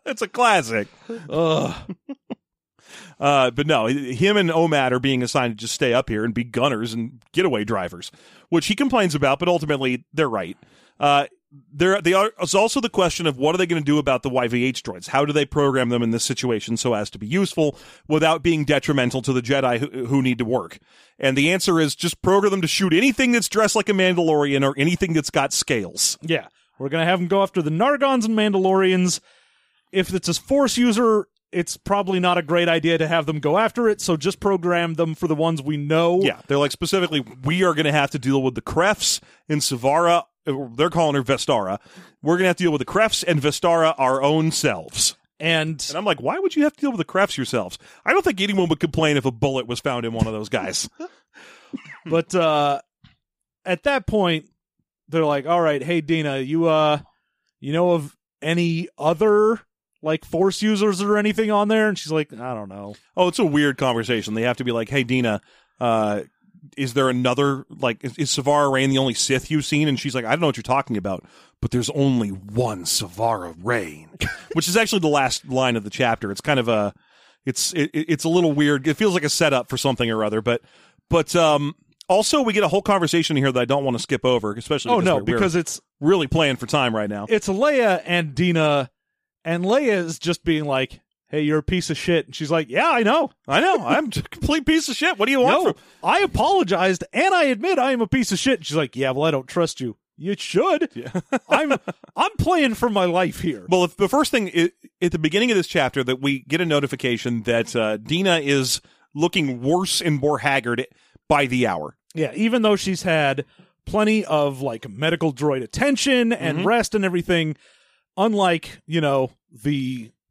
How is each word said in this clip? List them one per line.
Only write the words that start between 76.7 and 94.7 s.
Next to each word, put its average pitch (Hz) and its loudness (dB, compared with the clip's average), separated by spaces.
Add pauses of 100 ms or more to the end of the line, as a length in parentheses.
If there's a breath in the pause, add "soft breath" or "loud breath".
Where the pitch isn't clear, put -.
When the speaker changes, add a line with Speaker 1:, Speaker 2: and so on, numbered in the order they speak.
Speaker 1:
it's, - -4
it, 151 0
it, 156 -4
it's 147 -4
a 165 0
little 170 4
weird. 143 2
It 147 2
feels 170 2
like 175 0
a 147 0
setup 139 0
for 127 -6
something 123 0
or 110 -2
other, 107 -2
but, 117 -2 (480 soft breath)
but, 160 0
um, 151 2 (340)
also 214 2
we 226 0
get 208 2
a 180 4
whole 190 0
conversation 170 0
here 135 2
that 127 0
I 123 0
don't 139 0
wanna 123 -2
skip 120 -4
over, 117 0
especially 139 -4
Speaker 2:
Oh, 240 4
Speaker 1:
because 175 2
Speaker 2:
no, 180 4
Speaker 1:
we're, 123 -2
we're 120 -2
Speaker 2:
because 175 0
it's - -4 (200)
Speaker 1:
really 156 2
playing 147 2
for 120 -8
time 127 0
right 104 -2
now. 104 -8
Speaker 2:
it's 214 0
Leia 226 2
and 175 -2
Dina, 151 2 (540)
and 170 -4
Leia 214 2
is 160 -10
just 170 -4
being 156 0
like, 131 -4 (280)
"Hey, 151 -4
you're 151 2
a 151 -4
piece 175 -2
of 151 -4
shit." 170 0
And 131 -20
she's 147 -6
like, 160 0
"Yeah, 190 0
I 247 2
know. 269 0 (180)
Speaker 1:
I 143 2
know. 339 0
I'm 240 0
a 226 -8
complete - -4
piece 320 2